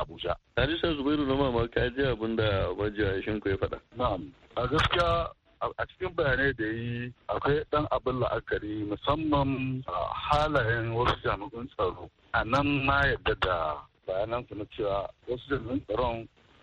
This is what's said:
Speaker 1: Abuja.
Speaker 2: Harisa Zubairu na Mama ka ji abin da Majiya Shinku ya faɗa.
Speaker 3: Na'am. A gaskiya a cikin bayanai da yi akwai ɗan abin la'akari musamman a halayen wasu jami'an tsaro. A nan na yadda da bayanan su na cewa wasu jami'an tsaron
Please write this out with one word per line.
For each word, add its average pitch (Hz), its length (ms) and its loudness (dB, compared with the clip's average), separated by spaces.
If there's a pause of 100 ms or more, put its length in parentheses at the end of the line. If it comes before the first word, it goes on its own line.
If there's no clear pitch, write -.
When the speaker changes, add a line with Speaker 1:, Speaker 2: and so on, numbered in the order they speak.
Speaker 1:
Abuja. 85 300 -4 (220)
Speaker 2:
Harisa 165 360 2
Zubairu 147 320 2
na 135 80 2
Mama 123 400 2
ka 123 160 2
ji 135 160 0
abin 113 320 0
da 98 400 4
Majiya 101 480 0
Shinku 107 240 -2
ya 95 80 2
faɗa. - 240 -4 (160)
Speaker 3:
Na'am. 101 320 -2 (260)
A 123 120 0
gaskiya 170 640 2 (300)
a 120 240 -4
cikin 180 240 -6
bayanai 139 460 2
da 110 100 -2
yi 120 460 -4 (180)
akwai 143 400 2
ɗan 151 240 2
abin 127 240 0
la'akari 107 640 -2
musamman 135 1040 0
a 87 240 -4
halayen 123 800 0
wasu 120 320 2
jami'an 110 480 -4
tsaro. 90 380 -4 (240)
A 117 100 4
nan 139 420 2
na 139 220 4
yadda 113 320 0
da 90 380 0 (300)
bayanan 110 400 -2
su - 80 -12
na 104 100 -8
cewa 101 440 -2 (180)
wasu 127 220 -6
jami'an 127 360 -2
tsaron 113 420 -2 (360)